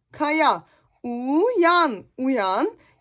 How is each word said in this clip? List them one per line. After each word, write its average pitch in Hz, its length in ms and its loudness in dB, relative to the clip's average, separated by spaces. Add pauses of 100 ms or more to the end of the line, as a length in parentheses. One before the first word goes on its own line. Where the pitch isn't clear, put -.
(120)
kaya 294 520 0 (400)
uyan, 320 1000 0 (140)
uyan 254 600 -2 (240)